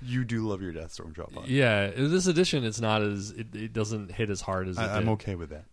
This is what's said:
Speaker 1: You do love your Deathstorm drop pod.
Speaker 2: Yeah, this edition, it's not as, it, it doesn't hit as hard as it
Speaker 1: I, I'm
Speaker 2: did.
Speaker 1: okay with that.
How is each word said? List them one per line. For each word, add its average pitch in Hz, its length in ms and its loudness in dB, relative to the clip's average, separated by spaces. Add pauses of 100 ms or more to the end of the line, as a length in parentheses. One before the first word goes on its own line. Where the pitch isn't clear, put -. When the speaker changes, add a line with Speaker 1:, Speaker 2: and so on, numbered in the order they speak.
Speaker 1:
You 127 220 -2
do 110 240 -2
love 98 140 -2
your 90 100 -4
Deathstorm 80 400 -10
drop 82 200 -12
pod. - 160 -10
Speaker 2:
Yeah, 113 420 6
this 156 360 2
edition, 160 380 4
it's 110 160 -2
not 107 220 4
as, 101 280 0
it, 110 240 -10
it 107 180 -8
doesn't 107 380 -2
hit 104 200 0
as 95 100 -2
hard 95 280 -2
as 92 100 -4
it 113 40 0
Speaker 1:
I, 104 140 0
I'm 107 80 2
Speaker 2:
did. 110 80 4
Speaker 1:
okay 104 240 -2
with 82 140 -10
that. 76 220 -12